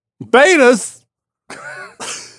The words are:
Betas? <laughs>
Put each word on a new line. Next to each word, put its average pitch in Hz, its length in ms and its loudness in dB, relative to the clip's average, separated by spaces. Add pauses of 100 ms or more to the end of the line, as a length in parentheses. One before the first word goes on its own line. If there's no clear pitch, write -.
(220)
Betas? 262 800 2 (460)
<laughs> - 80 -20 (840)